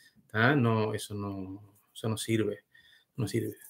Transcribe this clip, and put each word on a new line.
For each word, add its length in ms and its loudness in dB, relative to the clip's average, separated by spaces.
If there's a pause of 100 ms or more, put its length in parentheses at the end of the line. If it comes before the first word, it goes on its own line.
(260)
¿tá? 280 4
No, 380 4
eso 220 -8
no, 640 -8 (160)
eso 140 -8
no 100 -2
sirve, 460 0 (520)
no 100 0
sirve. 300 -2 (140)